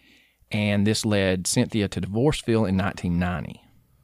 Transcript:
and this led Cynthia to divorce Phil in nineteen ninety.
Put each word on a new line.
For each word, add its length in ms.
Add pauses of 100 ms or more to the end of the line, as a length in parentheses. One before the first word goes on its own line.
(520)
and 340
this 200
led 400
Cynthia 420
to 140
divorce 380
Phil 260
in 100
nineteen 420
ninety. 440 (420)